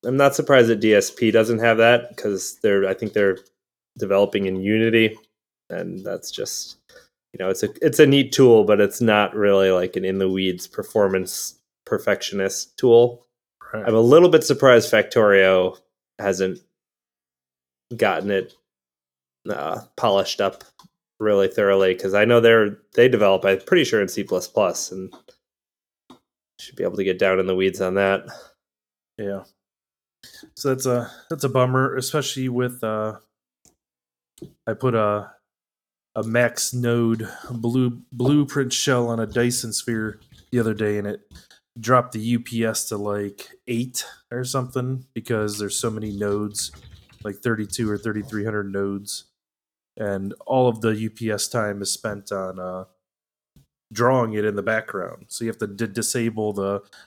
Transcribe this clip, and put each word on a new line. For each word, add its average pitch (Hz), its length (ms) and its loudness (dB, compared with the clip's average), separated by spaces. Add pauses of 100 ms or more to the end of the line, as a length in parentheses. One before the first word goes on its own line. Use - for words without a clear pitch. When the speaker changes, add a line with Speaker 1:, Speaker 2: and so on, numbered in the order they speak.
Speaker 1:
I'm 127 120 -2
not 139 180 4
surprised 127 340 4
that 107 120 2
D 107 140 4
S 98 160 4
P 113 200 0
doesn't 110 300 2
have 113 180 4
that, 117 380 4
'cause 101 460 -6
they're, 101 260 2
I 95 60 -2
think 104 180 -8
they're 98 260 2 (600)
developing 98 480 0
in 92 160 -4
Unity, 110 540 2 (520)
and 90 360 -10
that's - 280 -10
just, - 440 -10 (560)
you - 60 -18
know, 95 120 -2
it's - 120 -2
a, 104 60 -2 (160)
it's 143 160 2
a 151 60 10
neat 135 260 4
tool, 117 320 8
but 104 160 4
it's 101 200 0
not 104 360 2
really, 98 340 4
like, 92 260 0
an 95 80 -4
in 95 140 -2
the 95 100 0
weeds 95 380 -2
performance - 920 -2 (260)
perfectionist 98 920 -4
tool. 120 480 4 (460)
Speaker 2:
Right. 110 140 -8
Speaker 1:
I'm 113 80 0
a 113 60 4
little 151 280 8
bit 160 140 6
surprised 127 480 4
Factorio 98 880 4 (400)
hasn't 95 420 -4 (1400)
gotten 98 340 0
it, 95 240 -4 (920)
uh, 82 340 -6 (140)
polished 98 440 0
up 98 240 -4 (540)
really 101 300 2
thoroughly, 98 460 2
'cause 95 200 -4
I 104 100 4
know 117 160 6
they're, 113 380 4 (160)
they 123 140 6
develop, 101 360 4
I'm 95 160 2
pretty 175 240 2
sure, 110 160 0
in 95 80 0
C 98 160 -8
plus - 240 -4
plus, - 440 -2
and 95 220 -12 (1400)
should - 180 -20
be 92 80 -6
able 90 120 -4
to 98 80 -4
get 92 140 -2
down 95 200 2
in 92 80 0
the 95 80 -2
weeds 95 260 -2
on 95 140 -2
that. 98 320 0 (920)
Speaker 2:
Yeah. 98 260 -10 (1120)
So 139 140 -4
that's 131 160 -4
a, 123 240 -2 (180)
that's 151 160 -8
a 135 40 -2
bummer, 127 480 0
especially 131 520 -6
with, 123 360 -4
uh, 107 340 -6 (1500)
I 113 80 -4
put 123 200 -2
a, 104 380 -2 (840)
a 110 80 -4
max 117 520 -2
node 117 540 -2 (220)
blue, 120 520 -4 (100)
blueprint 139 600 0
shell 123 360 0
on 117 120 -4
a 110 60 -2
Dyson 120 460 -2
Sphere 110 460 -6 (340)
the 123 60 0
other 110 160 0
day, 104 240 -2
and 101 80 -6
it - 260 -12 (460)
dropped 120 340 2
the 110 80 -8
U 117 200 -2
P 117 240 -6
S 110 240 -4
to, 107 80 -6
like, 101 680 -8
eight 123 380 -6 (260)
or 123 140 -6
something 127 720 -6
because 107 440 -4
there's 101 180 -6
so 117 140 -4
many 107 220 -8
nodes, 104 600 -6 (520)
like, 101 120 -10
thirty-two 110 540 -4
or 104 60 -4
thirty-three 104 480 -6
hundred 104 280 -6
nodes, 98 520 -6 (720)
and 98 380 -6 (120)
all 127 220 2
of 110 140 -4
the 113 140 0
U 110 140 -6
P 110 200 -8
S 104 180 -6
time 104 320 -6
is 98 120 -8
spent 104 400 -10
on, 95 260 -10
uh, 92 260 -12 (1080)
drawing 117 420 0
it 104 100 -2
in 104 120 -2
the 98 60 -6
background. 101 640 -6
So - 160 -10
you 113 60 -4
have - 80 -14
to 110 80 -6
d-, 101 200 -8
disable 110 640 -4
the, 98 300 -4 (240)